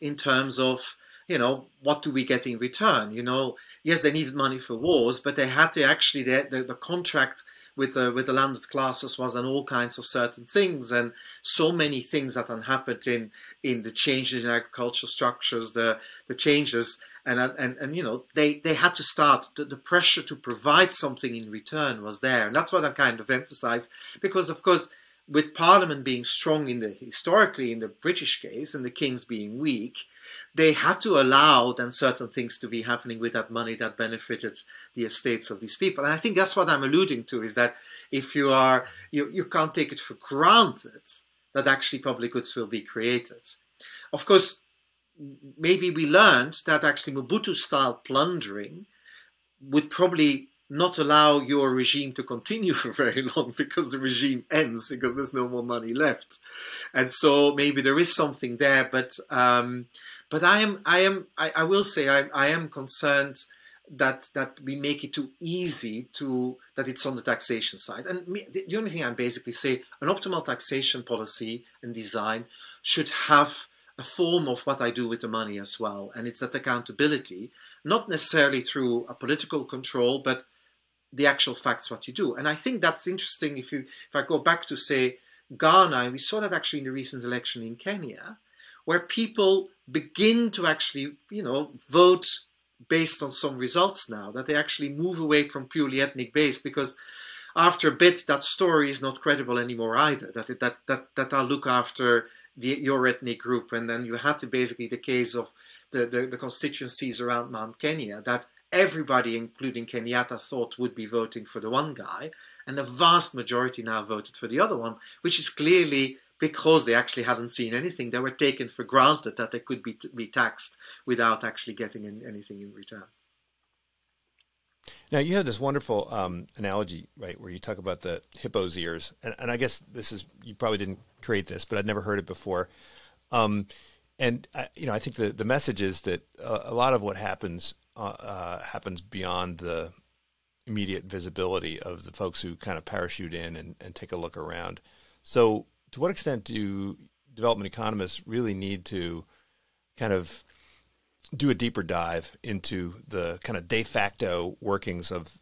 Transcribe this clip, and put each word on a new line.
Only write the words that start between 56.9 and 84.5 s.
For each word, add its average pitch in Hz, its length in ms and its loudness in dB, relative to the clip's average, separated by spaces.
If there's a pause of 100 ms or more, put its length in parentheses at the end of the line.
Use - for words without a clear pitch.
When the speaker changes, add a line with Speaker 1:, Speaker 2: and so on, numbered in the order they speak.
Speaker 1:
And 131 180 0
so 143 420 6
maybe 143 280 2
there 139 180 4
is 175 160 6
something 131 420 0
there, 135 340 4
but, 131 260 -2 (120)
um, 123 560 4 (440)
but 156 140 -2
I 202 180 6
am, 208 240 0
I 175 140 4
am, 190 280 2 (100)
I, 156 180 -2
I 160 80 2
will 196 200 4
say 147 260 0
I, 139 240 4
I 143 140 2
am 160 220 0
concerned 139 640 0 (560)
that, 131 420 -2
that 139 300 -6
we 135 120 -6
make 143 280 -4
it 143 100 -10
too 135 160 -6 (100)
easy 156 720 -4
to, 127 440 -4 (180)
that 131 120 -4
it's 127 180 -4
on 135 100 -2
the 113 60 -8
taxation 113 560 -2
side. - 300 -8
And 180 200 -8
me, 202 240 -8
the, 190 160 -6
the 185 100 -4
only 220 120 -4
thing 160 140 -4
I 123 80 -2
basically 120 420 -4
say, 131 300 -2 (180)
an 143 60 -2
optimal 185 360 -2
taxation 131 600 -2
policy 113 600 -6 (200)
and 117 100 -10
design 110 520 -4 (360)
should - 280 0
have - 580 4 (320)
a 131 40 -12
form 170 440 0
of 120 140 -4
what 135 200 -2
I 120 80 2
do 120 180 -4
with 117 140 -6
the 117 60 -6
money 110 320 -4
as 101 200 -6
well. 101 360 -6
And 117 120 -8
it's 117 120 -10
that 127 160 -6
accountability, 123 960 -4 (320)
not 214 260 0
necessarily 143 520 4
through 120 460 -2
a 120 60 -16
political 143 500 -4
control, 131 560 -2
but 127 240 -2 (680)
the 143 140 2
actual 139 280 2
facts, - 360 -4
what - 160 -10
you 123 60 -12
do. 143 200 -2
And 135 140 -4
I 151 80 0
think 233 260 -4
that's 165 260 0
interesting 170 500 -4
if 127 140 -12
you, 135 140 -6 (240)
if - 60 -8
I 139 80 0
go 156 160 0
back 165 260 2